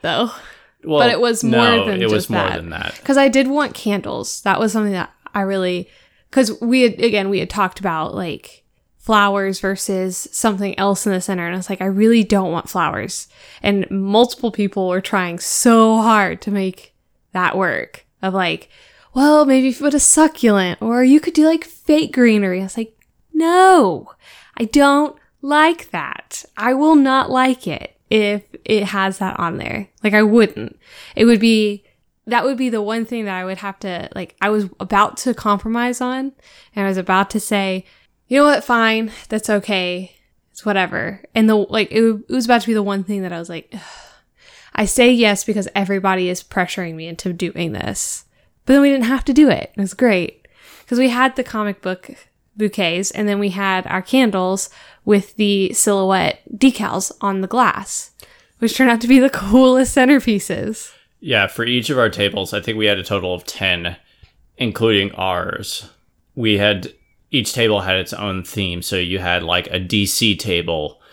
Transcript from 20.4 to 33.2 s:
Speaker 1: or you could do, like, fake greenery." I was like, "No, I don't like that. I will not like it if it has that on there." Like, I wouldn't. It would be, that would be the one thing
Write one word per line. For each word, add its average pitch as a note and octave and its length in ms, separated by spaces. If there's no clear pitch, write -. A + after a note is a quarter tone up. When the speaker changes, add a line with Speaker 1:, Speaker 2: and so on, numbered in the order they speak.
Speaker 1:
or A#3+ 220
you C#4 160
could F4 140
do, D#4 120
like, D#4+ 180
fake - 480
greenery." G#3 480
I F#3+ 40
was F#3+ 120
like, A3+ 200
"No, E4 800
I A#3+ 80
don't C#4 520
like D4+ 500
that. - 520
I A#3 180
will D4+ 220
not C4+ 340
like B3+ 360
it - 300
if G#3 340
it G#3+ 200
has F#3+ 340
that F#3 220
on E3+ 160
there." - 320
Like, G#3 100
I G#3+ 80
wouldn't. G#3+ 560
It - 80
would A#3 160
be, G#3+ 420
that A#3 160
would C4 120
be B3+ 120
the A3 140
one A3 220
thing A3+ 200